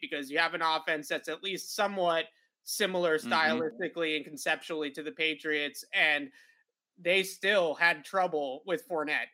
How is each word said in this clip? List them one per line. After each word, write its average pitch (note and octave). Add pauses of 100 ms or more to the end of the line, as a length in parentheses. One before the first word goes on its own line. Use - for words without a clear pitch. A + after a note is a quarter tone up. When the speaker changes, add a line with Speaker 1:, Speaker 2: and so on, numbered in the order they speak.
Speaker 1:
because C#3+
you D3
have E3
an E3+
offense D#3+
that's E3
at D#3
least F#3+
somewhat F3+ (400)
similar F3+
Speaker 2:
Mm-hmm. B2+
Speaker 1:
stylistically D#3+
and D3
conceptually D#3
to D3+
the D3+
Patriots, D3+ (100)
and D3+ (680)
they F#3
still F#3+
had E3
trouble D3+
with E3+
Fournette, D3